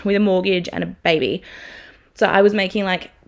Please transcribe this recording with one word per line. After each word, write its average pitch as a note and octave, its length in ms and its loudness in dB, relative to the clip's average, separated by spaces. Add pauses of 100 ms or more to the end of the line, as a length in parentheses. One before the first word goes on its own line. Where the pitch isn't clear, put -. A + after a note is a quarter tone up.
with G3+ 120 0
a G3+ 40 2
mortgage F#3 520 0
and - 120 -6
a E3+ 40 -6
baby. D#3 540 -2 (720)
So G#3 120 2
I G3 140 4
was G#3 120 6
making, G3+ 320 -2
like, F#3 260 -6 (160)